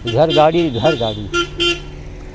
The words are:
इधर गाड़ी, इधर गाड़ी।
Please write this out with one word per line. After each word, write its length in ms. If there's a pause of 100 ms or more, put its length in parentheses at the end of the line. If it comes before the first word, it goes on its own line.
(100)
इधर 240
गाड़ी, 320
इधर 320
गाड़ी। 300 (1080)